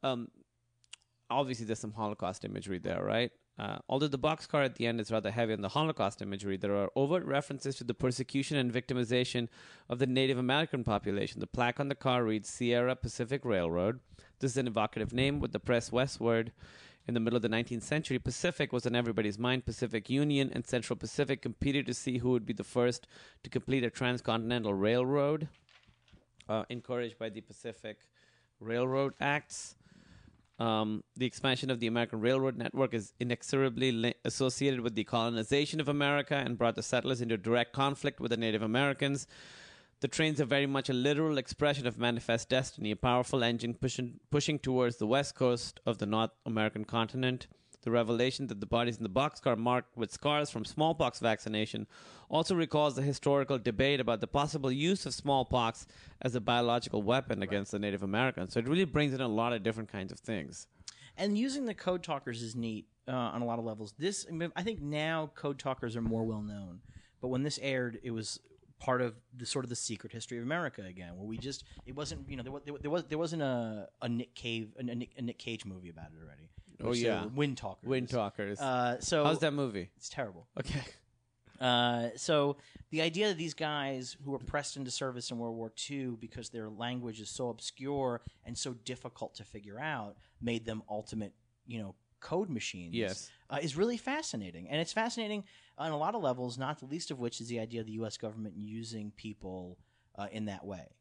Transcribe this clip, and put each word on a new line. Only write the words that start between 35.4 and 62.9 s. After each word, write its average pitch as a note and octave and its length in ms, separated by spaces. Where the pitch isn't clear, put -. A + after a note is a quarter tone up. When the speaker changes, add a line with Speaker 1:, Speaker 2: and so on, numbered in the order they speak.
Speaker 1:
of C#3+ 80
America C#3+ 480
and B2+ 200
brought A#2 200
the - 60
settlers B2+ 380
into A#2 160
direct A#2 360
conflict C#3 480
with B2 100
the A#2 60
Native A2 260
Americans. C#3 640
The - 80
trains D#3 340
are D3+ 40
very C#3 220
much C#3 220
a C#3 40
literal C#3+ 460
expression C#3 500
of A2+ 100
manifest A#2 520
destiny, B2 420
a G#2 40
powerful B2 460
engine A#2 320
pushing, B2 460
pushing D3 300
towards B2+ 380
the G#2+ 100
west C3+ 260
coast B2 520
of A2 120
the G#2 80
North A2 240
American G#2+ 380
continent. B2 640
The A#2+ 80
revelation A#2+ 560
that G#2+ 140
the G#2 60
bodies A#2 300
in A2 60
the G#2+ 80
boxcar C3 480
marked B2 360
with A2+ 160
scars D3 400
from A2 140
smallpox D3+ 560
vaccination G#2+ 640
also E3 240
recalls D3+ 420
the C3+ 60
historical C#3 560
debate B2+ 420
about A2+ 220
the A#2+ 40
possible C#3+ 460
use E3 320
of C3 80
smallpox B2+ 720
as B2 120
a B2 60
biological A#2+ 640
weapon A2 400
against G2+ 300
the G#2 60
Native G2+ 240
Americans. G2 520
So A#2+ 60
it A#2 80
really F3 180
brings D3 260
in C3 80
a B2+ 80
lot A2+ 240
of A2+ 100
different A2 300
kinds F#2+ 200
of - 60
things. - 480
Speaker 2:
And G3+ 180
using C4 300
the A3 80
code F3+ 280
talkers B2+ 400
is A2+ 140
neat, A2+ 300